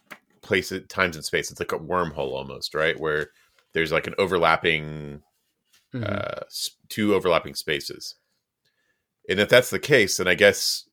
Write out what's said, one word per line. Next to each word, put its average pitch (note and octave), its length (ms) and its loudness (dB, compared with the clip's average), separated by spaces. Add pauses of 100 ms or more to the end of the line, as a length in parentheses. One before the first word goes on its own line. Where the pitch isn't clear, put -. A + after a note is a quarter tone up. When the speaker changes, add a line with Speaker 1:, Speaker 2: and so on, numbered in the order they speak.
(420)
Speaker 1:
places, F#2+ 460 -2
times F2+ 300 -2
and D2 80 -12
space. - 260 -4
It's - 80 -12
like - 140 -8
a - 60 -2
wormhole D#2 540 -4
almost, C2 400 -10
right? D#2 240 0
Where D2+ 340 -2 (420)
there's, D#2+ 180 0
like, D#2+ 160 0
an E2+ 100 -8
overlapping, D#2+ 1080 0 (680)
Speaker 2:
Mm-hmm. B2 120 -8
Speaker 1:
uh, - 420 -6
s-, - 240 -10 (160)
two G#2 260 0
overlapping E2+ 420 2
spaces. - 600 -8 (1160)
And F#2+ 100 2
if G2+ 100 2
that's B2 200 8
the F#2+ 100 -2
case, B2 380 4
then F2+ 100 -2
I F2+ 80 4
guess - 580 4